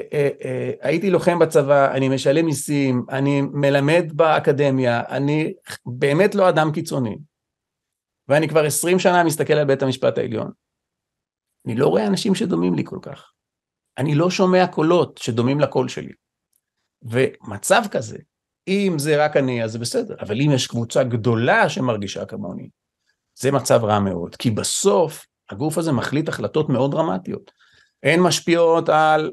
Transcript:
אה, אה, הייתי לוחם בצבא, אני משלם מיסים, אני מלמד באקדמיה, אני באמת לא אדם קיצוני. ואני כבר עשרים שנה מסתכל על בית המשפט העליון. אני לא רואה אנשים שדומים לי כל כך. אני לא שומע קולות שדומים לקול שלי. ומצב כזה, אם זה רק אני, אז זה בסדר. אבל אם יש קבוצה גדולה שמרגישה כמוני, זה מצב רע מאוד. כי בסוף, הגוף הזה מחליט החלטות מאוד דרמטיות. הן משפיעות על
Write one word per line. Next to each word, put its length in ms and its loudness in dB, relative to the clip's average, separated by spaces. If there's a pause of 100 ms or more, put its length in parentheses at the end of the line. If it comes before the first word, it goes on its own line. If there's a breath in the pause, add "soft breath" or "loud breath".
(140)
אה, 160 0 (160)
אה, 260 -4 (100)
הייתי 280 -2
לוחם 300 2
בצבא, 520 4
אני 180 0
משלם 360 2
מיסים, 640 -2
אני 320 0
מלמד 720 2
באקדמיה, 960 2
אני 440 -2 (320 loud breath)
באמת 500 0
לא 140 4
אדם 220 2
קיצוני. 460 -4 (1120)
ואני 200 2
כבר 180 2
עשרים 340 0
שנה 240 4
מסתכל 300 0
על 120 2
בית 180 0
המשפט 340 0
העליון. 340 -6 (1120)
אני 100 -6
לא 120 2
רואה 200 2
אנשים 280 0
שדומים 380 -2
לי 120 -2
כל 160 -12
כך. 300 -18 (640)
אני 180 -2
לא 140 2
שומע 380 4
קולות 500 0
שדומים 420 -2
לקול 280 0
שלי. 260 -12 (880)
ומצב 800 0 (100)
כזה, 260 -8 (500)
אם 300 0
זה 280 0
רק 120 0
אני, 260 0
אז 80 -4
זה 80 -8
בסדר. 400 -6
אבל 220 -6
אם 100 4
יש 160 0
קבוצה 360 -2
גדולה 680 0
שמרגישה 560 -4
כמוני, 440 -12 (680)
זה 120 0
מצב 320 4
רע 160 2
מאוד. 360 -4
כי 160 -2
בסוף, 720 -2 (240)
הגוף 280 -6
הזה 140 -2
מחליט 380 -2
החלטות 400 -4
מאוד 220 0
דרמטיות. 600 -6 (520 soft breath)
הן 160 2
משפיעות 680 2
על 440 2